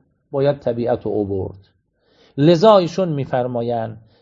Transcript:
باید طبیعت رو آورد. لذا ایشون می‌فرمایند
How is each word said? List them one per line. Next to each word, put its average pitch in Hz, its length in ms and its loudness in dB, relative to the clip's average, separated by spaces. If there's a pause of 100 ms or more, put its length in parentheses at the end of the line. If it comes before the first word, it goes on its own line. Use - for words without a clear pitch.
(320)
باید 139 280 0
طبیعت 120 460 -4
رو 107 60 -4
آورد. 98 580 -4 (680)
لذا 170 400 6
ایشون 185 320 0
می‌فرمایند 120 920 -4 (200)